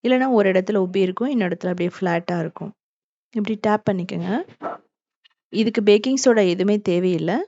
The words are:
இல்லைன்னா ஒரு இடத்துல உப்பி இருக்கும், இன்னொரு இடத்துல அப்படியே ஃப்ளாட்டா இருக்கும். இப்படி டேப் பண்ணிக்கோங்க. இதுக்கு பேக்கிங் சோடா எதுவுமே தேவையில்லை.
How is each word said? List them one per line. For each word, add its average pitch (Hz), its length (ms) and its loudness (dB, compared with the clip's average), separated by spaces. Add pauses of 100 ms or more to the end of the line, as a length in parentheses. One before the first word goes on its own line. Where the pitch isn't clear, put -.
இல்லைன்னா 254 280 2
ஒரு 208 160 4
இடத்துல 190 320 0
உப்பி 185 200 -2
இருக்கும், 190 300 -2
இன்னொரு 214 200 0
இடத்துல 180 220 -4
அப்படியே 180 200 -4
ஃப்ளாட்டா 175 460 -2
இருக்கும். 170 340 -8 (600)
இப்படி 220 260 -4
டேப் 214 260 0
பண்ணிக்கோங்க. 180 420 -4 (1200)
இதுக்கு 220 300 0
பேக்கிங் 214 380 4
சோடா 220 260 4
எதுவுமே 190 360 2
தேவையில்லை. 175 540 0 (120)